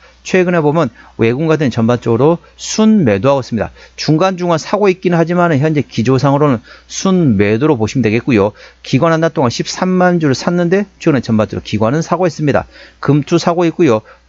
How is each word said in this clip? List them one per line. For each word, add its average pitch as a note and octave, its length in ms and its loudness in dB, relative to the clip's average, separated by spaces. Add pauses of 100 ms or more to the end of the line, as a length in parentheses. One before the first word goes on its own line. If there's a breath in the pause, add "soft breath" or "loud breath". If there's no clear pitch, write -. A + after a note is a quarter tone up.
(220 soft breath)
최근에 F3 380 0
보면 D3 300 0 (280 loud breath)
외국인 B2 300 0
같은 D3+ 220 0
전반적으로 A#2+ 680 0 (180 soft breath)
순매도하고 C#3 840 2
있습니다. G2 300 -6 (240 loud breath)
중간중간 F3 640 0
사고 G3+ 320 -2
있긴 F3+ 240 -2
하지만 E3+ 440 0
현재 D3+ 240 0
기조상으로는 C3+ 760 0 (300 loud breath)
순매도로 C3 920 0
보시면 A2 240 -2
되겠고요. A2 500 0 (300 loud breath)
기관 E3 320 0
한 D#3+ 80 0
달 E3 80 0
동안 C#3 200 -2
십삼만 F3+ 720 -2
주를 C#3+ 160 0
샀는데 F3 520 -2 (120)
최근에 C#3 220 0
전반적으로 G#2+ 420 -2
기관은 A2 380 -2
사고 F3 260 -2
있습니다. C#3 380 -2 (340 loud breath)
금투 D3 380 0
사고 F3 280 -2
있고요. D3+ 360 0 (280 loud breath)